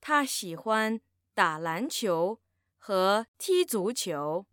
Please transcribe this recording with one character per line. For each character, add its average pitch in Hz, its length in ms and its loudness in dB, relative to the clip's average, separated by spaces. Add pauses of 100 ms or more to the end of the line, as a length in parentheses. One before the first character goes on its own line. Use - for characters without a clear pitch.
他 294 240 2
喜 180 320 -6
欢 220 420 0 (360)
打 165 240 2
篮 165 280 -4
球 190 540 -2 (380)
和 196 480 2 (100)
踢 359 280 2
足 214 280 -2
球 156 600 -4